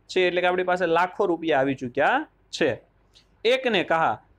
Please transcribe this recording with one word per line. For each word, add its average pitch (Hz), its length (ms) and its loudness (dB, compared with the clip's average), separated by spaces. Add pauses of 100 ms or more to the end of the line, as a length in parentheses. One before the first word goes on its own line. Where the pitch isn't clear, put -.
છે, 185 120 -2
એટલે 180 200 0
કે 175 60 0
આપણી 180 180 0
પાસે 180 220 0
લાખો 180 400 0
રૂપિયા 165 340 0
આવી 139 140 0
ચૂક્યા 156 520 -2 (340)
છે. 135 200 0 (640)
એકને 233 400 0
કહા, 160 340 0 (200)